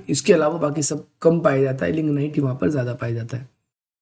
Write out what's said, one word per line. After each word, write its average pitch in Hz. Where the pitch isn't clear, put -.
इसके -
अलावा 156
बाकी 151
सब 147
कम 165
पाया 139
जाता 135
है, 175
लिग्नाइट 151
ही 147
वहाँ 131
पर 175
ज़्यादा 123
पाया 117
जाता 117
है। -